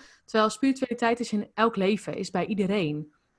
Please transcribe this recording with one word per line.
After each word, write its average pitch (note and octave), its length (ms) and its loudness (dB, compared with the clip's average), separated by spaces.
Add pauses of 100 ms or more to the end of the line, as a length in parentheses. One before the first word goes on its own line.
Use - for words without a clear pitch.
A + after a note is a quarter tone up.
(240)
Terwijl A3 260 2
spiritualiteit B3 720 0
is A3+ 120 -6
in G#3 220 -2
elk A3+ 220 2
leven, G3 400 0
is F#3+ 140 -6
bij F3 160 0
iedereen. F#3 640 -2 (260)